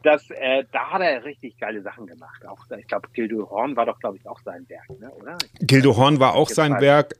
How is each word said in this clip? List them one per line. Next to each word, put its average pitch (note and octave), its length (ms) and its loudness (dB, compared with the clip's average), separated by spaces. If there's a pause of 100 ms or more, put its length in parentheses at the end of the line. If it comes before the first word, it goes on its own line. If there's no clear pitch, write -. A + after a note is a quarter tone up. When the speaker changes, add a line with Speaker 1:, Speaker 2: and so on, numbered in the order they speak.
Speaker 1:
das, D3+ 260 0
äh, C3 420 -4
da B2 200 -6
hat F#3+ 100 -2
er C#3 220 -2
richtig C3+ 340 -16
geile G#2+ 240 -10
Sachen G2+ 240 -14
gemacht. - 400 -20
Auch, G2+ 120 -20 (200)
ich - 80 -20
glaub, - 260 -8
Gildo A2 380 -6
Horn A#2+ 260 -4
war A#2 100 0
doch, A#2 120 -6
glaub G#2 180 -8
ich, G2+ 120 -20
auch A2+ 120 -16
sein F2 280 -16
Werk, - 200 -20 (120)
ne, - 120 -20
oder? - 260 -20 (220)
Speaker 2:
Gildo C3 360 4
Horn C3+ 240 4
war B2+ 140 4
auch D3 140 2
Speaker 1:
Jetzt - 80 -6
Speaker 2:
sein D3+ 160 2
Speaker 1:
mal G#2 80 0
Speaker 2:
Werk, C#3+ 400 4